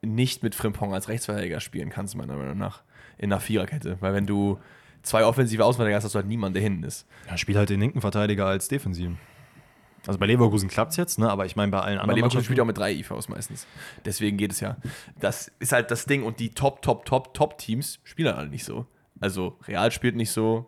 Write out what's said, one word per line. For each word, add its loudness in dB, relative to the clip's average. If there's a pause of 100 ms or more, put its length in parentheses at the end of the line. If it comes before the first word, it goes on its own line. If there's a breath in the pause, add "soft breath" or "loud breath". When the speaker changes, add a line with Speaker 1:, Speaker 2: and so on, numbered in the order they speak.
Speaker 1:
nicht 0
mit -2
Frimpong -2
als -4
Rechtsverteidiger -4
spielen -8
kannst, -8
meiner -8
Meinung -6
nach, -6 (360 loud breath)
in -2
einer 2
Viererkette. -2
Weil 0
wenn 2
du 2 (460 loud breath)
zwei 4
offensive 4
Außenverteidiger 4
hast, 0
hast -4
du 2
halt -2
niemanden, -2
der 2
hinten 0
ist. -10 (240 loud breath)
Speaker 2:
Ja, -4
spiel 0
halt 4
den 2
linken 2
Verteidiger 2
als 0
defensiven. -2 (880 loud breath)
Also -2
bei 2
Leverkusen 6
klappt's 0
jetzt, 0
ne? 4
Aber 0
ich -6
meine, 2
bei 2
allen -2
Speaker 1:
Bei -2
Speaker 2:
anderen 2
Speaker 1:
Leverkusen 4 (160)
Speaker 2:
Mannschaften 0
Speaker 1:
spielt 2
er 6
auch 4
mit -2
drei 0
I -4
Vs -8
meistens. -12 (360 loud breath)
Deswegen 0
geht 0
es -4
ja. -4 (420 loud breath)
Das -2
ist -2
halt 4
das -2
Ding. 0
Und -6
die -2
Top, 0
Top, 0
Top, 0
Top-Teams -2
spielen -2
halt -2
alle -8
nicht -10
so. -8 (320 soft breath)
Also -2 (100)
Real 2
spielt 0
nicht -2
so 2